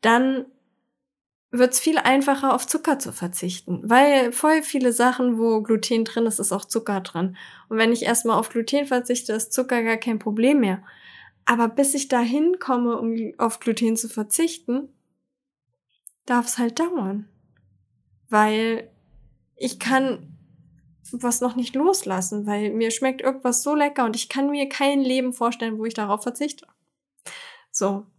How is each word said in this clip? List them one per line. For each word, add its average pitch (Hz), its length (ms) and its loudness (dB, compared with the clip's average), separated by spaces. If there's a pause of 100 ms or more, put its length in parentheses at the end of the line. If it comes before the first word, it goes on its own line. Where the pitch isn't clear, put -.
dann 254 440 2 (1040)
wird's 247 280 4
viel 320 180 2
einfacher, 277 560 2
auf - 120 0
Zucker 302 340 0
zu - 140 -6
verzichten. 180 760 -6
Weil 262 420 6
voll 302 320 2
viele 254 280 0
Sachen, 247 460 2
wo 226 240 2
Gluten 226 440 0
drin 226 200 -2
ist, 220 140 -2
ist - 120 -2
auch 202 140 -4
Zucker 208 360 -2
drin. 185 360 -4 (320)
Und 220 80 -2
wenn 226 140 4
ich 240 120 0
erstmal 226 340 2
auf 220 120 -2
Gluten 277 360 0
verzichte, 247 480 -2
ist 220 200 -4
Zucker 254 300 0
gar 226 140 0
kein 226 220 -2
Problem 226 400 2
mehr. 190 240 0 (640)
Aber 233 220 2
bis 277 260 2
ich 277 140 -4
dahin 285 520 0
komme, 240 380 -2
um 226 400 -4
auf 226 220 -2
Gluten 226 380 0
zu 226 100 -4
verzichten, 269 840 -2 (1400)
darf's 240 320 0
halt 233 220 -2
dauern. 214 480 -2 (1000)
Weil 220 600 2 (680)
ich 240 240 -6
kann 262 580 -2 (760)
was 240 280 -2
noch 247 160 -2
nicht 247 180 -4
loslassen, 208 720 0
weil 208 240 -2
mir 226 180 0
schmeckt 262 300 -2
irgendwas 254 440 0
so 294 120 0
lecker 285 300 2
und 226 100 -2
ich - 140 -6
kann 277 200 -2
mir 285 200 -2
kein 277 320 0
Leben 254 320 0
vorstellen, 233 440 -4
wo 220 60 -6
ich 226 100 -4
darauf 208 300 -4
verzichte. 285 420 -6 (1040)
So. 196 360 -2 (140)